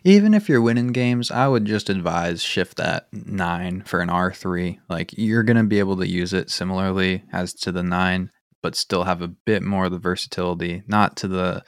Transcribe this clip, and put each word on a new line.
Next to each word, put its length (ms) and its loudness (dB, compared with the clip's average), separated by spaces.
even 280 8
if 140 2
you're 140 6
winning 320 2
games, 360 0
I 200 2
would 160 2
just 240 -2
advise 520 -2
shift 360 -4
that 340 -4
nine 680 -4
for 180 -4
an 100 -2
R 220 0
three. 480 -4
Like, 280 -6
you're 260 2
gonna 220 6
be 140 4
able 180 0
to 100 -2
use 240 -2
it 180 -2
similarly 720 -2
as 220 -4
to 180 -6
the 100 -2
nine, 460 0
but 140 -4
still 280 -2
have 180 -2
a 60 -4
bit 360 -2
more 220 0
of 60 -2
the 80 -4
versatility, 880 -4
not 300 0
to 100 -6
the 400 -2